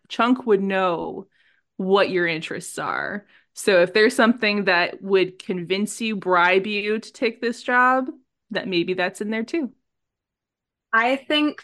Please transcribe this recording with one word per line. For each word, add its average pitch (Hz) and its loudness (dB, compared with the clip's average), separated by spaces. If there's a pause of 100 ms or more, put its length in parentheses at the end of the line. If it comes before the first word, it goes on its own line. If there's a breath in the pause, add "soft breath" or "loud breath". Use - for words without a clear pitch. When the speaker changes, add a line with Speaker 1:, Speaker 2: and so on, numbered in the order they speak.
Speaker 1:
Chunk 247 0
would 196 4
know 185 -2 (480)
what 190 2
your 175 0
interests 165 -6
are. 92 -4 (280 soft breath)
So 185 4
if 175 0
there's 220 4
something 220 2
that 175 0
would 190 0
convince 190 -4
you, 220 -4
bribe 185 2
you 208 -2
to - -16
take 226 -4
this 240 -4
job, 254 2 (400)
that 202 -6
maybe 180 0
that's 185 -4
in 208 -6
there 220 -4
too. 294 -6 (1200)
Speaker 2:
I 233 2
think 302 -2